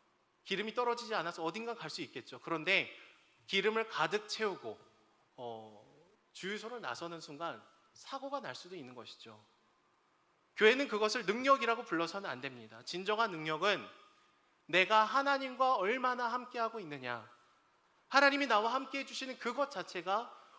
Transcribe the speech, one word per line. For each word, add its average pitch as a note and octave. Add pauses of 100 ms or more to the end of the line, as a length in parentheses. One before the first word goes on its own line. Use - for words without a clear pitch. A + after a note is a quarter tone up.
(440)
기름이 G#3
떨어지지 A#3
않아서 E3+
어딘가 A3
갈 D#3
수 -
있겠죠. C3
그런데 D#3+ (580)
기름을 A3
가득 E3+
채우고, E3+ (600)
어, A2 (460)
주유소를 G#3+
나서는 E3
순간 D3 (300)
사고가 C4+
날 C#3+
수도 F3+
있는 B2+
것이죠. A2 (1160)
교회는 B3+
그것을 G#3+
능력이라고 A#3
불러서는 E3+
안 B2+
됩니다. A#2
진정한 G#3
능력은 D#3 (800)
내가 G3
하나님과 C4
얼마나 B3
함께하고 A#3
있느냐, B2+ (800)
하나님이 C#4
나와 A3+
함께해 C4+
주시는 B3+
그것 C4
자체가 F#3+ (260)